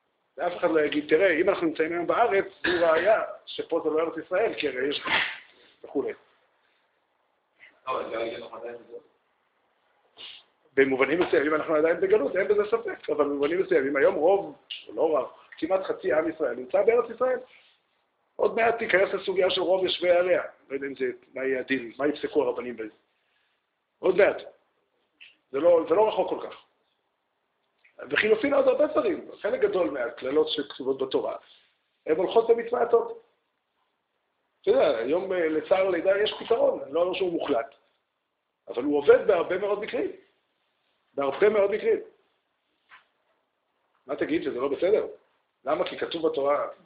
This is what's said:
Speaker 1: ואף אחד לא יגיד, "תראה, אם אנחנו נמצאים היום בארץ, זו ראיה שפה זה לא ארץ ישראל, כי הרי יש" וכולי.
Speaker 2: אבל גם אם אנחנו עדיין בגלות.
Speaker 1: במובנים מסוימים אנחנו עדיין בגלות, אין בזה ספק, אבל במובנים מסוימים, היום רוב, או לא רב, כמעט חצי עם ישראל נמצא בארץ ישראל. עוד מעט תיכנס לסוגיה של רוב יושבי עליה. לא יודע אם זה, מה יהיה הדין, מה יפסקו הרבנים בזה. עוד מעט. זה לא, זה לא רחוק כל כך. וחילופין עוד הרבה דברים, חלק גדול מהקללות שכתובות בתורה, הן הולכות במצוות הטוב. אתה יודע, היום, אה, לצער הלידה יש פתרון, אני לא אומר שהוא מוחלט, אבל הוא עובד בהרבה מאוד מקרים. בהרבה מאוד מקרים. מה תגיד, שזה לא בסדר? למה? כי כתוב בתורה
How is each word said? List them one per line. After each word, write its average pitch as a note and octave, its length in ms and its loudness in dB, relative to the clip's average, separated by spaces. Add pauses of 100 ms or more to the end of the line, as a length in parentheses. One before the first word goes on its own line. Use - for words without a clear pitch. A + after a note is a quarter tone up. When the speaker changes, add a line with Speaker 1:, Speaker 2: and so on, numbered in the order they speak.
(360)
Speaker 1:
ואף F3 200 -4
אחד F3 140 0
לא D#3+ 100 2
יגיד, D3 280 -2
"תראה, F3+ 220 4 (100)
אם - 80 2
אנחנו F3+ 180 0
נמצאים D#3+ 260 -2
היום E3+ 140 -6
בארץ, G3 400 2 (200)
זו E3+ 200 2
ראיה E3+ 360 4 (240)
שפה - 380 -4
זה D#3 60 0
לא D#3 100 0
ארץ D#3+ 160 -4 (100)
ישראל, F#3+ 280 0
כי D3+ 140 -4
הרי B2+ 200 -4
יש" - 140 -6 (800)
וכולי. - 280 -4 (1700)
Speaker 2:
אבל B2 280 -6
גם A2+ 60 -4
אם A#2 220 -8
אנחנו A2+ 140 -16
עדיין A#2+ 180 -12
בגלות. A#2 340 -20 (1700)
Speaker 1:
במובנים C3+ 420 2
מסוימים D#3 340 2
אנחנו D#3 200 -2
עדיין D#3+ 260 2
בגלות, F3 360 0
אין G3 120 -2
בזה G#3 220 2
ספק, A3+ 400 -6
אבל D3 140 2
במובנים C#3+ 380 -2
מסוימים, D3 340 0
היום D#3 180 4
רוב, E3+ 420 0 (320)
או - 60 -18
לא D3 240 0
רב, A#2+ 100 -4 (220)
כמעט F#3+ 340 -2
חצי E3+ 280 -4
עם D#3+ 180 0
ישראל C#3+ 240 -4
נמצא B2+ 280 -2
בארץ A#3 280 2
ישראל. B3+ 280 -2 (960)
עוד G3+ 200 2
מעט A3+ 220 2
תיכנס F#3+ 360 2
לסוגיה F#3 360 0
של F#3 100 -2
רוב F#3 240 2
יושבי F3 260 0
עליה. F3 320 4 (260)
לא C3 60 -12
יודע C#3 120 -6
אם C#3 80 -8
זה, C3 100 -4 (300)
מה B2+ 100 -8
יהיה C3+ 160 0
הדין, B2 380 -4
מה C3+ 80 0
יפסקו D3 360 0
הרבנים B2 340 -4
בזה. A2 160 -10 (1080)
עוד F3+ 180 2
מעט. F3 260 4 (1120)
זה C3+ 80 -2
לא, E3 280 6
זה D#3+ 60 4
לא G#3+ 140 4
רחוק F#3+ 200 -2
כל - 200 -6
כך. - 160 -18 (1500)
וחילופין G#3+ 440 2
עוד G#3 140 4
הרבה D4 180 2
דברים, C4 420 -2 (120)
חלק A3+ 200 -2
גדול F3+ 300 2
מהקללות C3+ 580 -2
שכתובות C3+ 500 -4
בתורה, C3 380 -4 (720)
הן D#3+ 100 0
הולכות A3+ 340 2
במצוות A#3 320 0
הטוב. - 400 0 (1400)
אתה F#3+ 80 0
יודע, F#3+ 280 4
היום, E3+ 340 -2
אה, F3 160 0
לצער D#3 380 0
הלידה F#3+ 360 2
יש G#3+ 180 -2
פתרון, - 420 0
אני C3+ 100 -14
לא E3 100 0
אומר F3+ 120 0
שהוא F3+ 180 -2
מוחלט, C#3 420 -4 (920)
אבל B2 160 -6
הוא D3 140 2
עובד A3+ 280 6
בהרבה F3 320 0
מאוד G3+ 220 -4
מקרים. A3+ 300 -6 (1080)
בהרבה C#3 300 2
מאוד G3+ 220 2
מקרים. G#3 280 0 (2000)
מה C#3+ 100 -8
תגיד, D#3 260 -2
שזה A#2+ 180 -4
לא C#3 80 -2
בסדר? F3 380 0 (580)
למה? D#3+ 240 -2
כי B2+ 100 -10
כתוב D#3+ 300 -4
בתורה C#3+ 400 -2 (180)